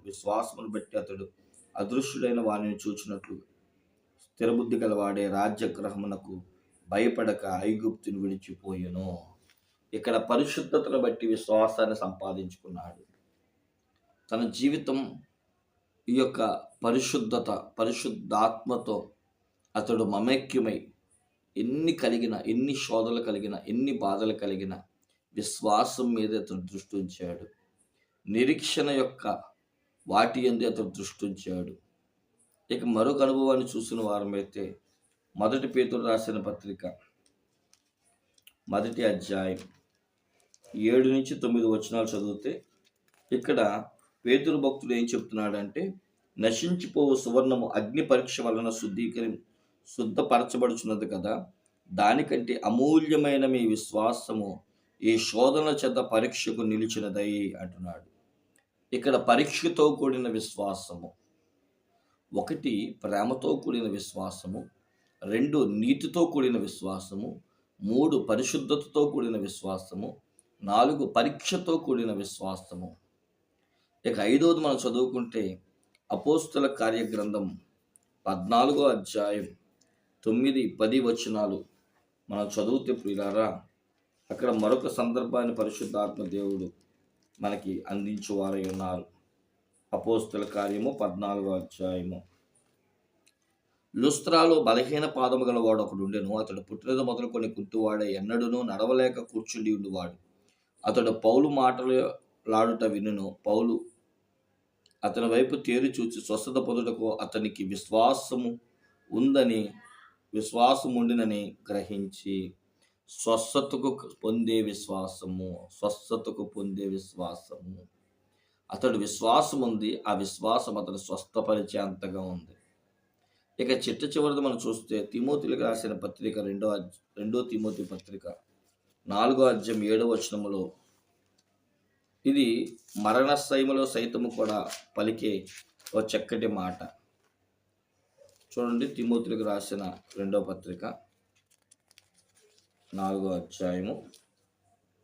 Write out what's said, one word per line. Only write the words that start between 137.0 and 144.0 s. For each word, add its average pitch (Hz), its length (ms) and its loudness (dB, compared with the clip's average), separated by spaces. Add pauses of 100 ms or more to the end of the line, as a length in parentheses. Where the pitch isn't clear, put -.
చూడండి, 120 280 0
తిమోతిలకు 117 560 0
రాసిన 101 500 -4 (240)
రెండో 98 220 0
పత్రిక 92 540 -8 (2000)
నాలుగో 95 360 -2
అధ్యాయము 92 760 -4 (1000)